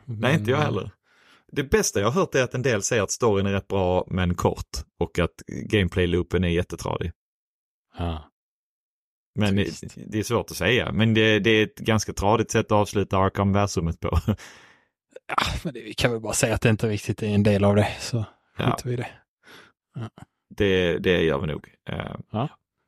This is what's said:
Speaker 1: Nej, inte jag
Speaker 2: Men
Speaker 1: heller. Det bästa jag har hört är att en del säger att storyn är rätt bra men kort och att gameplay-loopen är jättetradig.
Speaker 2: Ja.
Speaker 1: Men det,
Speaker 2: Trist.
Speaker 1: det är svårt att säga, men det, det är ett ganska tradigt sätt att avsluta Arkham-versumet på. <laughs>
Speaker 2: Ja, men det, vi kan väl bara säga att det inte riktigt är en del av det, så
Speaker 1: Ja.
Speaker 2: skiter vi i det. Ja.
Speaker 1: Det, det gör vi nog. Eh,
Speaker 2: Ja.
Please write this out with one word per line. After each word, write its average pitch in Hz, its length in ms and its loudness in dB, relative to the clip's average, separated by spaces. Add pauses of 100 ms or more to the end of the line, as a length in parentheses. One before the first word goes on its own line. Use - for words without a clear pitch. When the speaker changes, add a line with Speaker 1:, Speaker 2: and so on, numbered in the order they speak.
Speaker 1:
Nej, 120 300 0
inte 113 160 0
jag 135 60 2
Speaker 2:
Men 151 80 2
Speaker 1:
heller. 113 260 -4 (600)
Det 139 120 -4
bästa 185 360 0
jag 101 80 2
har 156 140 2
hört 156 140 -2
är 131 80 4
att 120 100 -4
en 127 80 -4
del 113 220 0
säger 113 200 0
att - 80 -4
storyn 98 340 2
är 98 60 0
rätt 98 160 -2
bra 92 400 2
men 90 280 0
kort - 340 -2 (300)
och - 200 -2
att - 280 -2
gameplay-loopen 90 960 0
är 87 60 0
jättetradig. - 640 -4 (840)
Speaker 2:
Ja. 85 340 -8 (1080)
Speaker 1:
Men 101 160 2
det, 98 80 2
Speaker 2:
Trist. - 320 -8 (120)
Speaker 1:
det 107 120 -6
är 101 40 -2
svårt 107 280 -2
att 78 60 -12
säga, 95 340 0
men 110 220 2
det, 110 260 4
det 104 100 2
är 107 140 6
ett - 140 -4
ganska 107 360 0
tradigt 107 380 2
sätt 110 140 2
att - 60 -4
avsluta 101 460 0
Arkham-versumet 95 800 0
på. - 100 -4 (140)
<laughs> 110 120 0 (920)
Speaker 2:
Ja, - 60 -4 (280)
men 151 100 -6
det, 117 80 -12
vi 113 120 -14
kan 123 180 0
väl 113 100 -4
bara 104 120 -6
säga 113 220 0
att - 60 -4
det 123 80 4
inte 110 200 2
riktigt 104 340 -4
är 107 40 -2
en 104 160 2
del 101 200 4
av 101 120 4
det, 107 120 4 (120)
så - 260 -6 (320)
Speaker 1:
Ja. - 140 -2
Speaker 2:
skiter - 180 -6
vi 123 40 -4
i - 40 -4
det. 120 120 -8 (840)
Ja. 113 140 -10 (400)
Speaker 1:
Det, 92 480 2
det 90 260 2
gör 73 160 2
vi 82 80 -4
nog. - 220 -8 (200)
Eh, - 260 -8 (160)
Speaker 2:
Ja. 110 120 -2 (440)